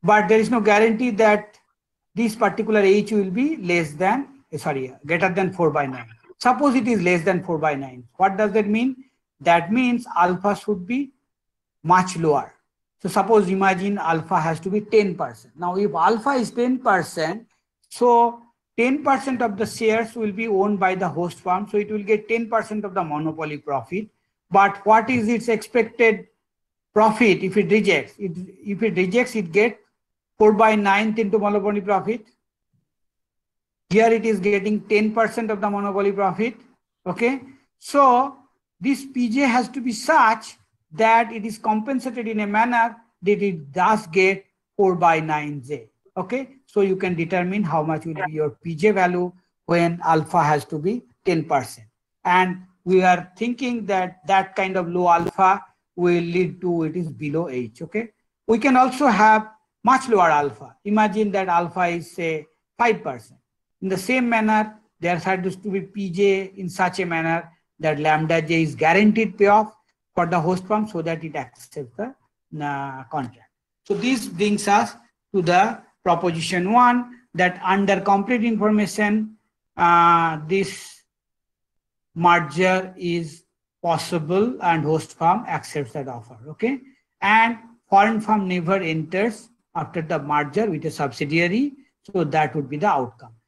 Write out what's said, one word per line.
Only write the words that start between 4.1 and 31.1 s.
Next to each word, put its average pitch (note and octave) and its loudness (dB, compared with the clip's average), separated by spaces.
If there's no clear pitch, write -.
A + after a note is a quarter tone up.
uh, D#3 -8
sorry, C3+ -6
greater F3 0
than F#3 -2
four E3 0
by C#3+ -2
nine. B2+ -12
Suppose B3 2
it A#3+ 0
is A3 0
less F3 2
than F3+ 0
four E3+ -4
by D3+ 0
nine. C3 -12
What F#3+ 2
does G#3+ 0
that G#3+ 0
mean? A#3+ -2
That E3+ 2
means A#3+ 0
alpha F3+ 0
should G3+ -6
be C4 -6
much F3+ 2
lower. D3+ 0
So F#3+ -6
suppose G3+ 2
imagine F#3+ 0
alpha E3 -2
has D#3+ -2
to F#3+ -6
be G#3 -2
ten G#3 0
percent. B2 -12
Now F3 -4
if G3 -2
alpha G#3+ 0
is B3 -2
ten B3 -2
percent, F#3 -2
so A#3 2
ten C4 0
percent C4+ -2
of G#3 -2
the G#3+ -2
shares A3 -2
will A3 -4
be A3 -6
owned G3+ 0
by F#3+ 0
the F#3+ -4
host E3 -6
firm. F#3+ -4
So G#3+ -2
it G#3 -4
will G#3+ -6
get G#3 -2
ten A3+ -4
percent G#3+ -4
of F#3+ -10
the F#3 -2
monopoly D#3 -6
profit. D3 -8
But G3 2
what A3 4
is A#3 0
its A#3 -2
expected A3 0
profit G#3+ 4
if F#3+ -2
it F#3 2
rejects? F#3+ 2
It, G3 -8
if G3+ -6
it F#3+ -2
rejects, A3 0
it F#3 -6
get G#3+ 0
four G#3+ 6
by A3 4
ninth G#3 0